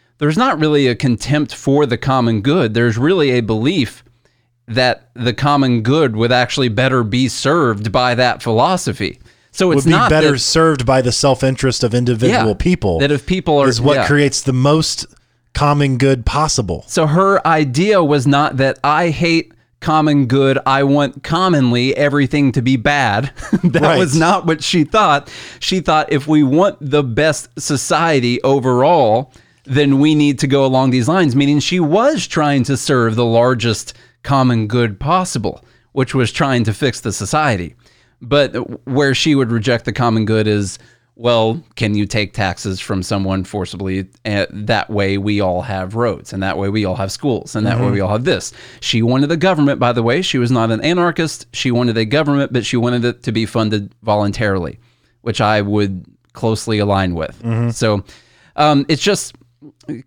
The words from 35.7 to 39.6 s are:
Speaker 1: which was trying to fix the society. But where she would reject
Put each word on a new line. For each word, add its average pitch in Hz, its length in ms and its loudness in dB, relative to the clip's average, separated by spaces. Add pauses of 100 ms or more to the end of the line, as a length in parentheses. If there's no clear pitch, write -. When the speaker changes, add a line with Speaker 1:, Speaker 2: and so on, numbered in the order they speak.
Speaker 1:
which 131 200 -2
was 127 180 0
trying 131 340 0
to 107 80 -2
fix 131 260 -4
the 104 140 -6
society. 107 600 -2 (460)
But 131 280 0 (360)
where 135 300 0
she - 180 0
would 131 180 2
reject 117 340 -2